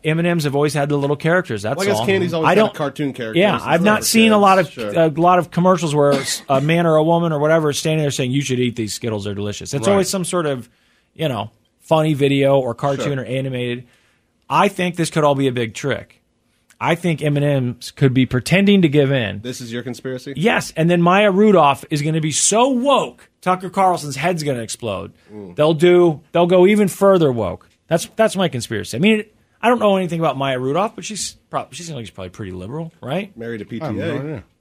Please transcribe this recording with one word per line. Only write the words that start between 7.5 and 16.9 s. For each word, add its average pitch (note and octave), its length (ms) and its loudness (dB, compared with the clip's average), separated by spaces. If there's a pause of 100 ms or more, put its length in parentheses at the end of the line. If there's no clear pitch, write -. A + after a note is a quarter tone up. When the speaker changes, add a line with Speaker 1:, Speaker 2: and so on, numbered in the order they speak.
Speaker 1:
is C3+ 80 -4
standing D#3 240 -2
there C#3+ 100 0
saying, B2+ 180 -4
"You C#3 100 0
should C3 200 -2
eat B2 160 -2
these G#2+ 180 -6
Skittles, G#2+ 300 -6
they're G#2 100 -6
delicious." G2+ 400 -8
It's B2 120 -2
Speaker 2:
Right. G3+ 60 4
Speaker 1:
always F#3+ 160 2
some F#3 160 -4
sort F3 220 -4
of, C3 240 -6 (440)
you D#3 140 -4
know, A2+ 220 -6 (300)
funny D#3 340 0
video C#3 440 2
or B2+ 140 -2
cartoon C#3 460 -4
Speaker 2:
Sure. - 20 -8
Speaker 1:
or A#2 60 -10
animated. B2 580 -6 (640)
I E3+ 200 2
think F3+ 280 -4
this D#3+ 140 -2
could D3+ 140 0
all C#3+ 100 4
be C3+ 140 0
a B2 40 -2
big A#2 220 -6
trick. - 480 -8 (580)
I C#3+ 160 0